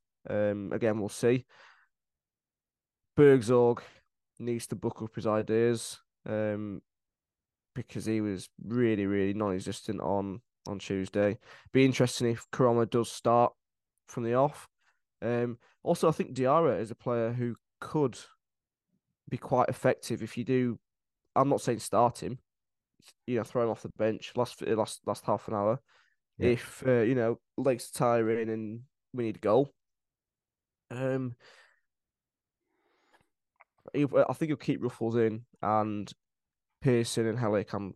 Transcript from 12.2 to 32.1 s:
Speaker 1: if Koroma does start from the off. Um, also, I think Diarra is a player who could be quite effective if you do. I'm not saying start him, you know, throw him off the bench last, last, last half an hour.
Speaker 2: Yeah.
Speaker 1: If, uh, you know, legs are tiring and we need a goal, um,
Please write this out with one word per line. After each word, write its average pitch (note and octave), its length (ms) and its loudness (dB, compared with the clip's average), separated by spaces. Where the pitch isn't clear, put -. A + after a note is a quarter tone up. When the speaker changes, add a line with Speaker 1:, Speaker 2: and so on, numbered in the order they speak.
Speaker 1:
if A#2 200 -8
Koroma A#2 380 2
does A#2 220 -2
start A#2+ 420 2
from - 160 -8
the A#2 100 -2
off. C#3 340 0
Um, A#2+ 360 -2
also, E3+ 260 2
I - 20 4
think D#3+ 220 -4
Diarra C3 460 2
is A2 120 -6
a A2+ 40 -14
player A#2 360 -2
who A#2+ 240 -4
could C#3 380 -2
be C3 80 -4
quite - 320 0
effective - 520 -2
if A2 160 -10
you B2 60 -4
do. B2 360 0
I'm C3+ 140 4
not C3+ 120 0
saying A#2 180 -2
start A#2 420 2
him, A2+ 180 -8
you B2 100 -2
know, G#2 60 -2
throw A#2+ 200 -2
him A2+ 60 0
off G#2+ 140 -6
the - 140 -10
bench A2 380 -2
last, - 260 -2
last, - 440 -2
last G2+ 200 -6
half G#2 220 -2
an - 60 -6
hour. G#2+ 260 0
Speaker 2:
Yeah. A#2 120 2
Speaker 1:
If, - 360 -4
uh, B2 160 4
you A#2 140 4
know, A#2 240 0
legs C3 320 0
are - 80 -12
tiring A#2 520 2
and A2 320 -6
we B2 100 -4
need A2 140 -4
a - 20 -20
goal, B2+ 340 4
um, C3 440 -4